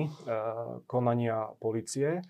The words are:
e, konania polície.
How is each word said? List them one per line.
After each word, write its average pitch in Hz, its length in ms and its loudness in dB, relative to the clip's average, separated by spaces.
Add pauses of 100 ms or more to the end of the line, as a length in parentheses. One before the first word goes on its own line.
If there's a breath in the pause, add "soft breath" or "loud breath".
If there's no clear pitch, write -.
e, 156 40 -2 (760)
konania 117 720 2
polície. 135 720 0